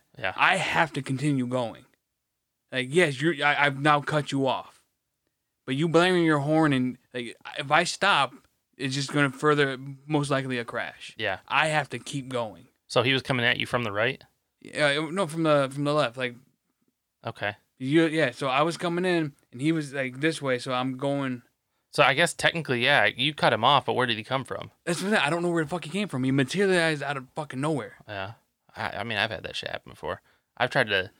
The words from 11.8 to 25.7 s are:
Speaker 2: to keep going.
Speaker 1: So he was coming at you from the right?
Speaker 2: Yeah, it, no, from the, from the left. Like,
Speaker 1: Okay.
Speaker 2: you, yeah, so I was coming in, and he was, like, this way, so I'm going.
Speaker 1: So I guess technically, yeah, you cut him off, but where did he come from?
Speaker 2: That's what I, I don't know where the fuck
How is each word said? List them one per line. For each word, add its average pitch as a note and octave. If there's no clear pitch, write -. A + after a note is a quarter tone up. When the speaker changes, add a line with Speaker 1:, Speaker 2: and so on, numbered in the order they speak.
Speaker 2:
to A#2+
keep C3
going. A#2+
Speaker 1:
So -
he C3
was C3
coming B2
at A#2+
you -
from B2
the G#2+
right? A2+
Speaker 2:
Yeah, D3
it, D3
no, F3
from D#3+
the, C#3+
from C#3+
the D3
left. C3
Like, B2
Speaker 1:
Okay. G#2+
Speaker 2:
you, D3
yeah, D3+
so C#3
I C3
was E3
coming F3
in, E3
and A#2+
he D#3
was, D3
like, C3
this D#3
way, C3
so C3
I'm B2+
going. C3+
Speaker 1:
So D3
I C3
guess D#3+
technically, C#3+
yeah, C3
you A#2+
cut D3
him G#2+
off, C3
but A#2
where A#2+
did A2
he G#2+
come C3
from? G#2+
Speaker 2:
That's E3
what G3
I, D3
I -
don't E3+
know F3
where E3+
the D3
fuck F3